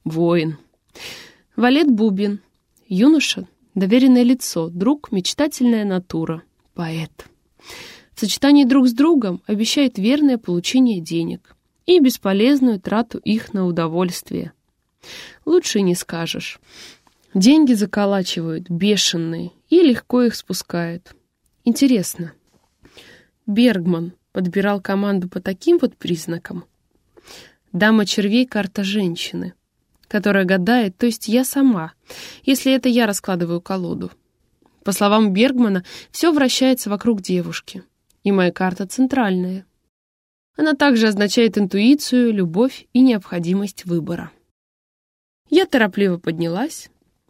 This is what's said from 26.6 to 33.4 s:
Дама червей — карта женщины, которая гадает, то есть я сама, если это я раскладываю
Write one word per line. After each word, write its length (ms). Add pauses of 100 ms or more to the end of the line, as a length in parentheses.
Дама 320
червей — 420
карта 380
женщины, 680 (540)
которая 360
гадает, 520
то 100
есть 220
я 160
сама, 480 (520)
если 280
это 160
я 180
раскладываю 540